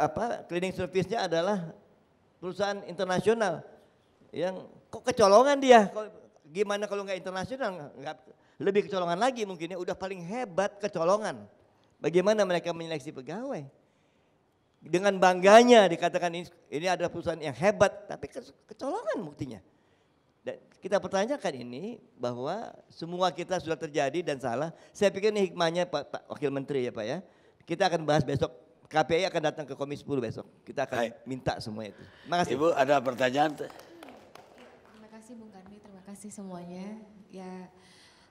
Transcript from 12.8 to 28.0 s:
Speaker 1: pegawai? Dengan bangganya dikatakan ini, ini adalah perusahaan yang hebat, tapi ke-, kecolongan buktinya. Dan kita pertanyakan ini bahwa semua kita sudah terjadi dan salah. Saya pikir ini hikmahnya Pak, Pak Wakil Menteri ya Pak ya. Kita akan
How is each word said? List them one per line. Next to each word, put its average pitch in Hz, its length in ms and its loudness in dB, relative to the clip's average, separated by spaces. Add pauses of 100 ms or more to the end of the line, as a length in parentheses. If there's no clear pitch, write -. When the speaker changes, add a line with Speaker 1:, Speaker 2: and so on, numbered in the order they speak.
Speaker 1:
pegawai? 156 560 -10 (1160)
Dengan 190 320 0
bangganya 196 720 10
dikatakan 175 460 0
ini, 175 100 -8 (240)
ini 165 240 -4
adalah 175 160 -2
perusahaan 165 320 -6
yang 147 160 -6
hebat, 190 540 2
tapi - 180 -10
ke-, - 240 -16 (160)
kecolongan 440 540 -6
buktinya. 143 400 -10 (800)
Dan - 160 -10 (240)
kita 190 160 0
pertanyakan 196 560 -2
ini 123 480 -12 (160)
bahwa 123 540 -6 (180)
semua 175 400 -2
kita 170 320 -4
sudah 156 160 -4
terjadi 147 400 -2
dan 147 240 -6
salah. 139 320 -4 (160)
Saya 208 160 0
pikir 196 240 0
ini 202 160 0
hikmahnya 170 400 0
Pak, 151 240 -4
Pak - 100 -8 (140)
Wakil 139 160 -2
Menteri 135 380 -4
ya - 20 -8
Pak 110 160 -8
ya. 170 160 -6 (400)
Kita 170 240 0
akan 165 160 0